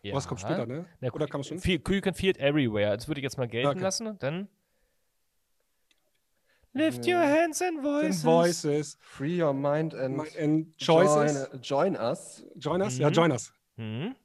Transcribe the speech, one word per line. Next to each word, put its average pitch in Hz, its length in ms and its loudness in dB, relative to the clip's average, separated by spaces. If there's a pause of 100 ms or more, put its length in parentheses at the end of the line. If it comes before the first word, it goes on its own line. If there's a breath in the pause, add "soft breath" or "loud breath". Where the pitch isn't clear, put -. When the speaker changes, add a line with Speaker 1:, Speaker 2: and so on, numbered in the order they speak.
Speaker 1:
Ja. 202 140 -10
Speaker 2:
Was 139 120 -4
kommt 127 140 -8
später, 123 240 -4
ne? 147 200 -10 (140)
Speaker 1:
Na 127 100 -6
gut, - 120 -10
Speaker 2:
Oder 147 60 -2
kam 143 160 -8
schon? 165 160 -10
Speaker 1:
feel, 175 280 0
you 190 140 0
can 190 120 -2
feel 190 180 -2
it - 80 -2
everywhere. 113 580 2
Das 120 100 -12
würde 147 140 -6
ich - 20 -6
jetzt 135 140 -6
mal 127 100 -4
gelten 120 220 0
Speaker 2:
Okay. 139 120 -2
Speaker 1:
lassen. 196 380 -4
Dann 170 300 -6 (2250)
lift 254 320 0
your 359 80 2 (100)
Speaker 3:
Ja. 277 60 4
Speaker 1:
hands 320 320 2
and 359 160 -2
Speaker 2:
And 269 80 -8
Speaker 1:
voices. 294 400 0
Speaker 2:
voices. 165 760 2
Speaker 3:
Free 165 420 -4
your 147 120 2
mind 147 420 0
and 131 220 -4
Speaker 2:
Mind 156 200 -8
and 156 400 0
Speaker 3:
join, 165 300 6
Speaker 2:
choices. 147 420 2 (120)
Speaker 3:
join 147 340 0
us. 120 480 -6 (140)
Speaker 2:
Join 156 240 -2
us? 127 160 -2
Ja, 147 120 2
Speaker 1:
Mhm. - 40 2
Speaker 2:
join 165 180 6
us. - 220 -6 (240)
Speaker 1:
Mhm. 117 480 -8